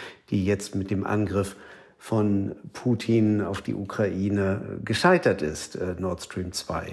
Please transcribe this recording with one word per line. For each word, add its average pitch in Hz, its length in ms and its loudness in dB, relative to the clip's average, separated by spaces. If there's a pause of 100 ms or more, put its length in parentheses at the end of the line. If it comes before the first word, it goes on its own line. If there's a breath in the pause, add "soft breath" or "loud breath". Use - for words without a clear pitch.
(300 loud breath)
die 98 160 0
jetzt 101 280 0
mit 95 160 -4
dem 95 160 -2
Angriff 101 480 0 (440 loud breath)
von 104 560 2 (180)
Putin 113 680 4
auf 98 220 -4
die 107 120 -4
Ukraine 98 1120 0
gescheitert 170 580 4
ist, - 340 -4
äh, 90 220 -4
Nord 90 240 -4
Stream 90 300 -6
zwei. 85 400 -6